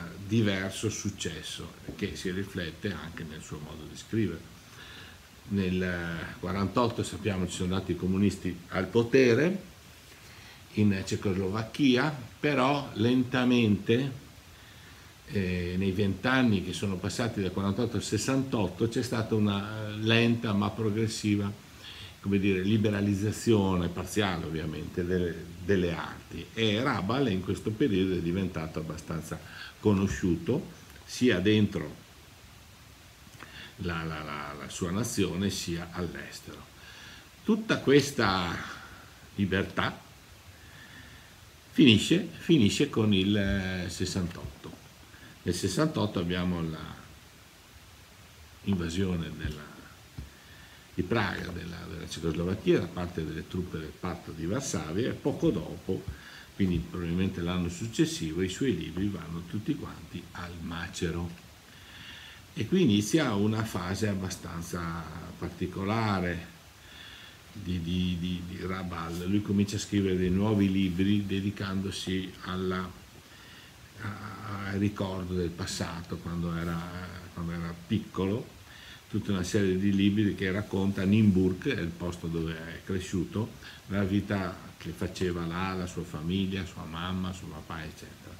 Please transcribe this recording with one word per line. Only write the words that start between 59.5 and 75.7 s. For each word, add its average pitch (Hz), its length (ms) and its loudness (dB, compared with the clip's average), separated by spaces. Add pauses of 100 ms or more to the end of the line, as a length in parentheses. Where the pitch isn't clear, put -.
quanti - 560 -12
al 87 300 -10
macero. 85 680 -4 (1300)
E 110 100 -2
qui 185 160 4
inizia 113 540 4
una 110 280 2
fase 98 440 -2
abbastanza 87 960 -6 (340)
particolare 92 1080 -2 (1080)
di, 92 300 -4
di, 90 360 0
di, 90 280 -4
di 90 180 -8
Rabal. 90 640 -6
Lui 104 140 4
comincia 101 320 2
a 98 40 0
scrivere 95 380 2
dei 92 140 2
nuovi 101 400 4
libri 98 560 4
dedicandosi 98 1080 -2 (120)
alla, 92 440 -2 (1120)
a, 101 720 -8
al 98 80 0
ricordo 95 560 0
del 87 160 0
passato, 87 640 -6